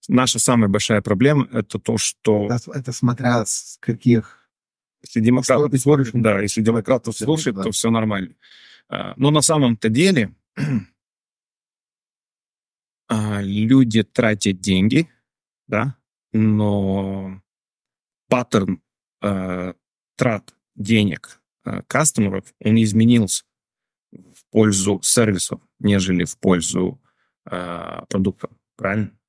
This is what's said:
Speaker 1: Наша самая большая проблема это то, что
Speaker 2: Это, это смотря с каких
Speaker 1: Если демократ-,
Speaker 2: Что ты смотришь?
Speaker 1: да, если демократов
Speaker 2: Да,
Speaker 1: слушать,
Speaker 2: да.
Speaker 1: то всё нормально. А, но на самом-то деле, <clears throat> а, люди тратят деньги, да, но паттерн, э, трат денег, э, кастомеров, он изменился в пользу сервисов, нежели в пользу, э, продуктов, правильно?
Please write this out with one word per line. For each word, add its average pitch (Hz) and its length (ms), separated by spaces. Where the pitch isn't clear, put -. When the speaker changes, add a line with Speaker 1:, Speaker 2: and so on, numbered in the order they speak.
Speaker 1:
Наша 127 300
самая 117 300
большая 104 340
проблема 127 500
это 113 260
то, 113 200
что 104 480
Speaker 2:
Это, 120 260
это 123 200
смотря 120 520
с - 360
каких - 680
Speaker 1:
Если - 180
демократ-, 123 400
Speaker 2:
Что 147 80
ты 131 100
смотришь? 139 340
Speaker 1:
да, 110 280
если 104 220
демократов 113 560
Speaker 2:
Да, 107 60
Speaker 1:
слушать, 147 300
Speaker 2:
да. 95 80
Speaker 1:
то 107 80
всё 113 200
нормально. 107 440
А, 95 280
но 139 120
на 151 120
самом-то 127 480
деле, 139 440
<clears throat> - 60
а, 107 340
люди 110 600
тратят 101 580
деньги, 101 500
да, 113 280
но 98 1080
паттерн, 101 520
э, 92 500
трат 110 380
денег, 104 680
э, - 220
кастомеров, 104 580
он 113 220
изменился 113 640
в - 380
пользу 101 520
сервисов, - 580
нежели 92 460
в - 140
пользу, 90 640
э, 85 580
продуктов, 95 420
правильно? 101 360